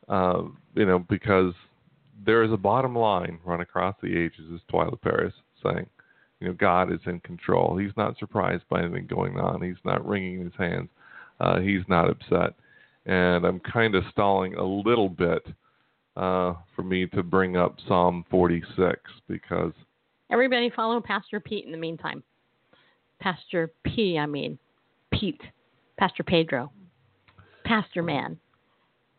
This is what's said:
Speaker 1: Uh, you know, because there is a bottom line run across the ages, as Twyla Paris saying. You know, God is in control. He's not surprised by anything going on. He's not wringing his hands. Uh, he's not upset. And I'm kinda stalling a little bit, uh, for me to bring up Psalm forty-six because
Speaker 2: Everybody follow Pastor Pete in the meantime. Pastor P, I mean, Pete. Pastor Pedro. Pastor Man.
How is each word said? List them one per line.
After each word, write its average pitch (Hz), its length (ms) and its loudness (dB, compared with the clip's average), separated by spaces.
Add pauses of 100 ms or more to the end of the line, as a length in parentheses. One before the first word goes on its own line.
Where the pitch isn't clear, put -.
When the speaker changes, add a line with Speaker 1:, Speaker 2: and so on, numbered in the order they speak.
Speaker 1:
Uh, 92 340 2 (320)
you 107 120 4
know, 92 120 6 (100)
because 92 460 2 (720)
there 113 160 6
is 110 100 2
a 110 40 2
bottom 120 400 2
line 90 480 0
run 87 160 -2
across 90 420 -2
the 95 140 -4
ages, 82 360 -4
as 87 80 -12 (120)
Twyla 85 280 0
Paris - 340 0 (280)
saying. 90 240 -2 (540)
You 92 80 -6
know, 90 60 -4
God 90 380 2
is 85 140 -4
in 87 140 -4
control. 87 560 0
He's 101 200 -4
not 113 220 -2
surprised 92 500 -2
by 87 140 0
anything 87 240 -4
going 92 320 -4
on. 90 240 -2
He's 90 120 -4 (100)
not 90 200 -2
wringing 92 380 -4
his 87 160 -8
hands. 87 300 -4 (520)
Uh, 90 200 4
he's 95 260 0
not 87 240 4
upset. 87 440 0 (520)
And 90 400 2
I'm 90 140 0 (120)
kinda 110 280 2 (100)
stalling 95 460 0
a 90 80 -2
little 101 440 2
bit, 85 380 0 (720)
uh, 90 380 0 (200)
for 95 80 -6
me 92 240 -2
to 95 160 -2
bring 90 340 2
up 90 200 2 (100)
Psalm 87 420 4
forty-six 87 720 2 (280)
because 87 440 -4 (580)
Speaker 2:
Everybody 240 400 2
follow 226 300 -2
Pastor 202 380 -6
Pete 202 260 -8
in - 60 -16
the 160 80 -12
meantime. 160 460 -8 (960)
Pastor 170 500 -4 (140)
P, 180 340 0
I 147 80 0
mean, 147 320 -6 (540)
Pete. - 280 -4 (560)
Pastor - 280 -2
Pedro. 160 480 0 (920)
Pastor 208 380 0
Man. 160 340 -4 (840)